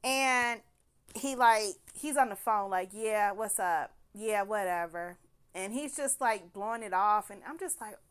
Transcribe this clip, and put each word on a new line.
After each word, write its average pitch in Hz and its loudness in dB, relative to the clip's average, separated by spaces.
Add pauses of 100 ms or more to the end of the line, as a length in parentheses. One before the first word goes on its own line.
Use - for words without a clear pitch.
And 254 2 (540)
he, 277 -4
like, 220 6 (180)
he's 285 -4
on 262 4
the 202 -6
phone, 208 0
like, 190 -2
Yeah, 214 0
what's 208 -2
up? 170 0 (220)
Yeah, 214 -2
whatever. 175 -2 (360)
And 190 -6
he's 277 -4
just, 277 -2
like, 208 0
blowing 220 -6
it 202 -6
off. 208 2
And 202 -16
I'm 311 -12
just - -6
like 214 -12 (160)